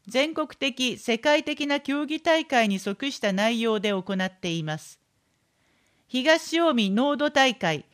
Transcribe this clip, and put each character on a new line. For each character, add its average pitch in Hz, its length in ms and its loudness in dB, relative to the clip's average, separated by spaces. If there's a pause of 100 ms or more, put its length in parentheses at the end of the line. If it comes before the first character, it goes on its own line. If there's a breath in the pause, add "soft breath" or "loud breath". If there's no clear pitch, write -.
全 302 280 -2
国 311 160 -4
的、 254 480 -4
世 226 200 -2
界 294 240 2
的 294 240 -4
な 285 140 0
競 285 260 -2
技 311 140 -6
大 320 260 2
会 233 220 2
に 196 100 0
即 208 320 -4
し - 80 -12
た 202 140 0
内 220 280 0
容 220 200 0
で 208 80 -2
行 196 260 -2 (100)
っ 185 140 -8
て 175 140 -4
い 165 100 -4
ま 156 160 -6
す。 - 220 -20 (1080)
東 311 440 2
近 311 360 2
江 190 40 0
ノ 262 240 2
ー - 20 -2
ド 294 160 0
大 269 240 4
会、 160 380 -2